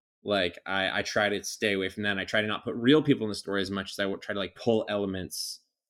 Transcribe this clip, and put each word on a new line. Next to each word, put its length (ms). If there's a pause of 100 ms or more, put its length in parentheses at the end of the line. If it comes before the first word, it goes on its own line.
(260)
Like, 380
I, 360
I 20
try 260
to 160
stay 300
away 160
from 140
that. 80
And 80
I 40
try 160
to 60
not 180
put 120
real 260
people 240
in 20
the 60
story 260
as 100
much 200
as 80
I 60
w-, 140
try 140
to, 60
like, 160
pull 340
elements 720 (300)